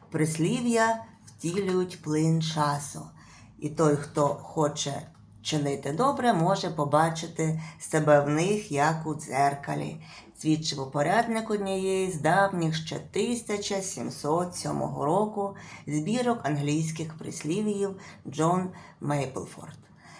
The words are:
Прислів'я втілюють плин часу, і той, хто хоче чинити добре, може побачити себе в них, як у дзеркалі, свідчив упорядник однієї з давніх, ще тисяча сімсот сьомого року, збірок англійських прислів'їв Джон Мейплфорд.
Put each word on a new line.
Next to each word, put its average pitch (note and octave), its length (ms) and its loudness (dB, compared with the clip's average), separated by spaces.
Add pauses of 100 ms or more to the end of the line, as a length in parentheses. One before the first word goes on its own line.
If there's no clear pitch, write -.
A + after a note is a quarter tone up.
(100)
Прислів'я A3+ 960 2 (220)
втілюють F3+ 760 -2
плин D#3+ 400 2
часу, D3 580 -2 (580)
і D3+ 100 -6
той, D3+ 280 4
хто D3 320 0
хоче - 760 -2 (400)
чинити C#3+ 500 -2
добре, B3 400 2
може F#3 380 2
побачити D#3+ 920 2 (180)
себе D3+ 400 6
в C#3+ 80 2
них, F3+ 440 0
як D#3 340 2
у D#3 80 -4
дзеркалі, C#3+ 880 -2 (360)
свідчив D#3 420 0
упорядник A3 680 0
однієї F#3+ 600 0
з D#3 100 -6
давніх, F3 540 4
ще D#3 240 -6
тисяча G#3 840 -4
сімсот F3+ 760 -4
сьомого C#3+ 480 -4
року, G3+ 520 0 (300)
збірок A3+ 560 0
англійських D3+ 760 -2
прислів'їв G3 800 -2 (280)
Джон E3+ 420 0 (300)
Мейплфорд. - 800 -6 (420)